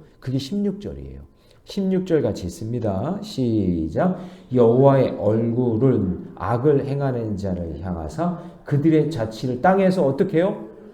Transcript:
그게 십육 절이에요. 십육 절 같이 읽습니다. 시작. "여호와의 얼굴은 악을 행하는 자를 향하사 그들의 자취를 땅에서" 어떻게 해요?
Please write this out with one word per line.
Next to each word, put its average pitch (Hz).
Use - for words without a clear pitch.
그게 131
십육 202
절이에요. 69
십육 190
절 156
같이 101
읽습니다. 110
시작. 110
"여호와의 127
얼굴은 113
악을 123
행하는 123
자를 87
향하사 90
그들의 151
자취를 120
땅에서" 185
어떻게 135
해요? 196